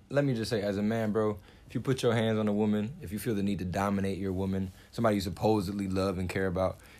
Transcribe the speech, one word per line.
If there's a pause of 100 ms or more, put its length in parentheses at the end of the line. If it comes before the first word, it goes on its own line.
(100)
let
me
just
say,
as
a
man,
bro, (280)
if
you
put
your
hands
on
a
woman,
if
you
feel
the
need
to
dominate
your
woman, (200)
somebody
you
supposedly
love
and
care
about, (240)